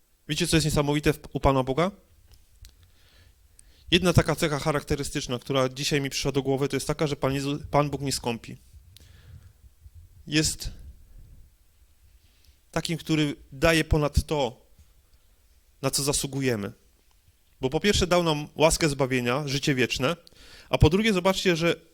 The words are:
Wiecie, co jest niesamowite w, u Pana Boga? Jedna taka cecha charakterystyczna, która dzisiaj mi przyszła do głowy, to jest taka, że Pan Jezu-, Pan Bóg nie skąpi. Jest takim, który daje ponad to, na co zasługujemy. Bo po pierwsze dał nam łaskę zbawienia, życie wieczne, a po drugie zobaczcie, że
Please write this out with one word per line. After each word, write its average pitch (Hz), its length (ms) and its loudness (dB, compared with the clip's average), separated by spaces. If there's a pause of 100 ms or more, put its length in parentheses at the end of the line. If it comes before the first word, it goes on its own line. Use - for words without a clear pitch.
(280)
Wiecie, 156 200 -2
co 165 100 4
jest 151 80 4
niesamowite 147 480 2
w, 151 60 -6 (140)
u 139 60 -4
Pana 135 240 4
Boga? 147 280 0 (2000)
Jedna 175 220 4
taka 160 220 4
cecha 147 240 -2
charakterystyczna, 139 800 -2
która 131 300 0
dzisiaj 139 320 -2
mi 139 80 -4
przyszła 143 220 -2
do 139 100 0
głowy, 135 280 0
to - 60 -4
jest 131 120 -4
taka, 151 200 -2
że 143 80 -4
Pan 135 180 -2
Jezu-, 139 260 -4 (120)
Pan 143 180 4
Bóg 139 120 -6
nie 139 100 -2
skąpi. 120 460 -6 (1700)
Jest 151 440 -2 (2000)
takim, 165 260 -4
który 151 380 0 (160)
daje 160 320 2
ponad 156 420 2
to, 139 440 -2 (1120)
na 135 100 0
co - 120 -2
zasługujemy. 131 720 -2 (880)
Bo 131 80 -2
po 151 100 -2
pierwsze 202 280 2
dał 175 160 2
nam 151 320 -2
łaskę 156 340 4
zbawienia, 131 580 -2
życie 139 280 -2
wieczne, 127 400 0 (540)
a 131 80 0
po 151 120 6
drugie 208 240 2
zobaczcie, 185 420 0
że 165 200 0 (180)